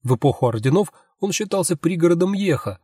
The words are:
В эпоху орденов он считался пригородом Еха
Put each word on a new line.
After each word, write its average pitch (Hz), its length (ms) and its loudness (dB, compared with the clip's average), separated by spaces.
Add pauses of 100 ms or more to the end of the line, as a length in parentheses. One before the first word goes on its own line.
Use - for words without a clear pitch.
В 127 80 2
эпоху 135 320 0
орденов 127 460 0 (260)
он 196 140 -4
считался 190 440 -2
пригородом 175 560 2
Еха 170 520 -2